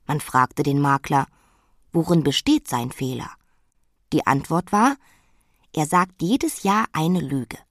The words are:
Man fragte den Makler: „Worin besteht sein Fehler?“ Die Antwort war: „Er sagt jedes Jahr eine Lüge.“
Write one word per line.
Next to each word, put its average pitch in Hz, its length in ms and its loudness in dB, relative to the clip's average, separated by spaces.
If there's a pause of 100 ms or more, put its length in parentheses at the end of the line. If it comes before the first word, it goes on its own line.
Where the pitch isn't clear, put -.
Man 143 160 -4
fragte - 400 -2
den 143 180 0
Makler: 139 460 0 (680)
„Worin 165 300 2
besteht 196 460 0
sein 123 240 -4
Fehler?“ 127 400 -8 (800)
Die 151 140 0
Antwort 160 440 0
war: 254 260 2 (760)
„Er 151 140 -2
sagt 180 340 0
jedes 269 400 -2
Jahr 208 320 0
eine 165 280 0
Lüge.“ 131 360 -6 (140)